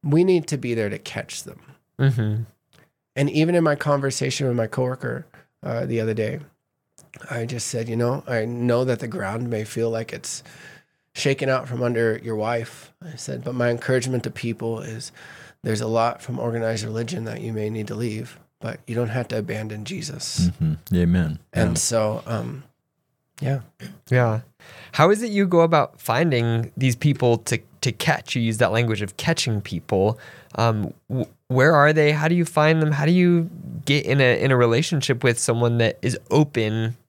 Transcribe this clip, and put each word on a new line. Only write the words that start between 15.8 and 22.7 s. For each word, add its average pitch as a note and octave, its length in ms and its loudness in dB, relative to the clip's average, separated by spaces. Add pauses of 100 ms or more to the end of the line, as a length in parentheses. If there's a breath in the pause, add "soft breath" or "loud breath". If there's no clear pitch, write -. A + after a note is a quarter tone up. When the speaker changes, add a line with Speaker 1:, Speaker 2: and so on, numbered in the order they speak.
Speaker 1:
lot A2+ 340 0
from A#2+ 160 -8
organized A2+ 460 -2
religion A#2 400 -6
that A2+ 160 -8
you A2+ 140 -8
may G#2+ 160 -4
need G#2+ 180 -6
to G#2+ 80 -8
leave." A2+ 440 -8 (240)
But A2+ 240 -8
you A#2 80 -6
don't A#2+ 140 -2
have A#2+ 180 -4
to A2 100 -6
abandon G#2+ 460 -6
Jesus. - 640 -4
Speaker 3:
Mm-hmm. D#2+ 480 -2
Amen. E2+ 420 2 (140)
Speaker 1:
And F2 200 2
Speaker 3:
Yeah. E2 40 -2
Speaker 1:
so, A2 500 -2
um, A#2+ 380 -8 (800)